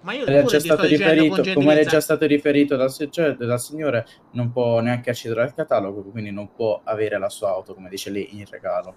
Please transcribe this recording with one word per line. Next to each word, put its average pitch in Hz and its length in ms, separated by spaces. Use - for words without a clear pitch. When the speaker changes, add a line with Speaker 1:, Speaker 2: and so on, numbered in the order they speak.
Speaker 1:
Ma 185 100
io 247 140
Speaker 2:
Come 139 80
le 143 60
è 139 40
Speaker 1:
pure 127 140
Speaker 2:
già - 40
Speaker 1:
ti 165 40
sto 160 100
Speaker 2:
stato 151 140
Speaker 1:
dicendo 151 260
con 156 220
Speaker 2:
riferito, 165 160
come 143 120
le 151 60
è 151 40
Speaker 1:
gentilezza. 151 140
Speaker 2:
già 160 120
stato 160 240
riferito 143 500
dal 131 160
signor-, 147 460
dal 120 240
signore, 143 460
non 120 200
può 120 300
neanche 120 300
accedere 117 320
al 139 100
catalogo, 104 480
quindi 104 200
non 101 220
può 107 300
avere 107 340
la 98 120
sua 101 220
auto, 92 220
come 92 160
dice 98 200
lei, 101 280
in 104 120
regalo. 92 480